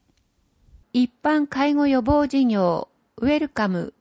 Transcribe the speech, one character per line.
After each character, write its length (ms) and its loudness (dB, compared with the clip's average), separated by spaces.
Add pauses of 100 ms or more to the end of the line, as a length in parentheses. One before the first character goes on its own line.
(920)
一 180 0 (120)
般 240 0
介 260 0
護 140 2
予 140 2
防 260 2
事 180 0
業、 420 0 (300)
ウ 100 -4
ェ 120 2
ル 100 -4
カ 180 -4
ム 340 -6